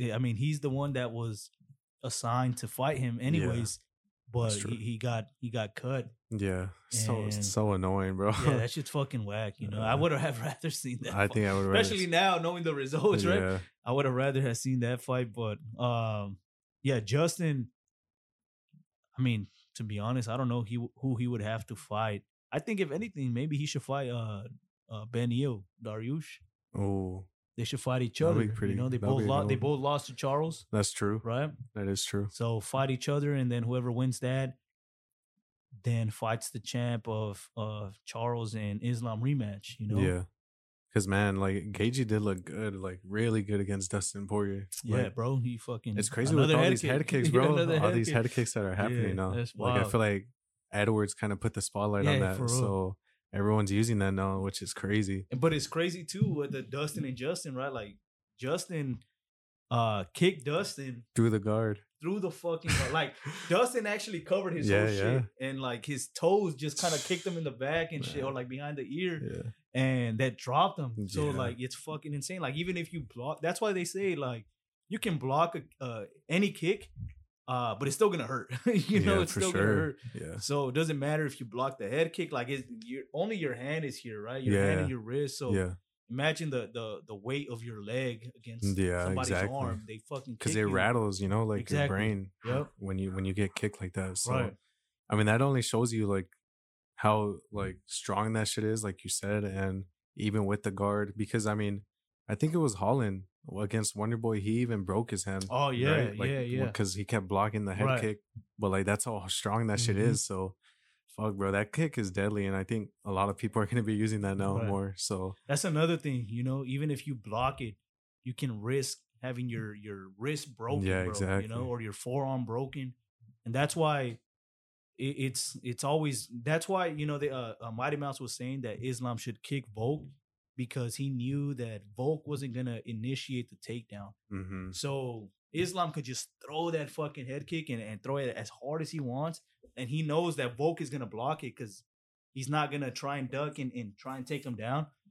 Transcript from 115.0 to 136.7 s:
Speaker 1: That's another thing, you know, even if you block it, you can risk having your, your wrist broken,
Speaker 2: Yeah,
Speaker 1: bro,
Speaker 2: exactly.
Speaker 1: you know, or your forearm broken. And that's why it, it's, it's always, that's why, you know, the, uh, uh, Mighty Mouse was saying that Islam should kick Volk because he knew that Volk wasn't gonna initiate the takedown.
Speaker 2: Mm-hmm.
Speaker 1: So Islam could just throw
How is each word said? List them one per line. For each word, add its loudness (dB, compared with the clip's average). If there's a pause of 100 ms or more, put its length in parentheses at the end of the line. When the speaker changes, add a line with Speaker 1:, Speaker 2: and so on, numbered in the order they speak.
Speaker 1:
That's 0
another 2
thing, -2
you -2
know, -2
even -2
if -4
you -6
block -2
it, -6 (480)
you -6
can -4
risk -2 (220)
having -4
your, -4
your -12
wrist -4
broken, 0
Speaker 2:
Yeah, 2
Speaker 1:
bro, -2
Speaker 2:
exactly. 0
Speaker 1:
you -6
know, -4
or -4
your -6
forearm -2
broken. -6 (520)
And -6
that's 2
why 0 (800)
it, -6 (140)
it's, -4
it's -4
always, 2 (160)
that's 2
why, 2
you -2
know, -2
the, 0
uh, -6
uh, -8
Mighty -2
Mouse -4
was -8
saying -6
that -8
Islam -2
should -8
kick -4
Volk -2 (500)
because -4
he -2
knew -2
that -6 (120)
Volk 0
wasn't -6
gonna -4
initiate -4
the -20
takedown. -12 (180)
Speaker 2:
Mm-hmm. -8
Speaker 1:
So -6 (220)
Islam 0
could -6
just -8 (160)
throw -2